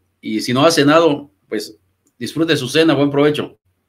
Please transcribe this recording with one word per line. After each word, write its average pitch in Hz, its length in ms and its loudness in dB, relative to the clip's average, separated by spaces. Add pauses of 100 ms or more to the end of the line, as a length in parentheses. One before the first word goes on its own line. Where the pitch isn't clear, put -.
(200)
Y 110 200 -6
si - 120 -6
no 135 140 2
ha 165 60 4
cenado, 151 580 2 (180)
pues - 300 -10 (400)
disfrute 147 380 -2
su 123 120 -4
cena. 156 260 2
Buen 139 160 0
provecho. 143 460 0 (320)